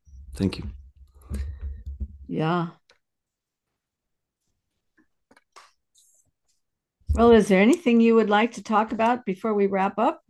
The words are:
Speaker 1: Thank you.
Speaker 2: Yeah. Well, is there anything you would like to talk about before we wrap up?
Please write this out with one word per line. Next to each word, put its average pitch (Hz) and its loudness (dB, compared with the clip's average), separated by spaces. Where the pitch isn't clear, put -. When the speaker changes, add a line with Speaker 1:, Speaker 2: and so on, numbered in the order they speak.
Speaker 1:
Thank 95 -4
you. - -14
Speaker 2:
Yeah. 165 -4
Well, 233 6
is 214 6
there 190 4
anything 233 2
you 226 4
would 220 2
like 220 0
to 202 -16
talk 220 -2
about 233 -2
before 208 -6
we 202 0
wrap 196 -2
up? 294 -2